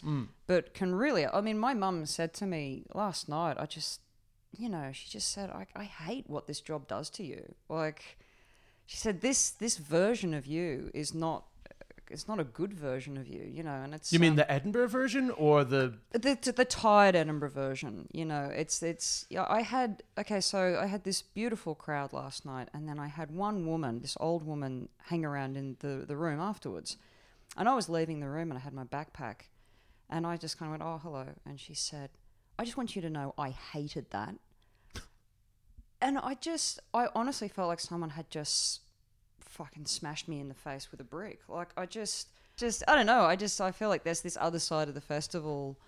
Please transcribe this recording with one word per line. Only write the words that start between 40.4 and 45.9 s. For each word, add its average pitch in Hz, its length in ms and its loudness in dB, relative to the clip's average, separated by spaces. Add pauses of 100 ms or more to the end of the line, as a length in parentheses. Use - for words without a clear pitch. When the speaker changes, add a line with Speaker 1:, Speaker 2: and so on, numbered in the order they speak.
Speaker 2:
in 139 80 -8
the 135 60 -10
face 139 360 -10
with 135 100 -16
a 135 40 -12
brick. 175 440 -12
Like, 170 280 -8
I 185 80 -4
just, 208 440 -6 (280)
just, 233 320 -2
I 302 80 12
don't 226 100 8
know. 233 180 8
I 170 120 8
just, 202 240 -2
I 190 100 2
feel 214 200 -2
like 170 140 2
there's 165 180 0
this 175 180 -6
other 170 180 2
side 156 300 0
of 143 60 -8
the 143 80 -6
festival 147 840 -4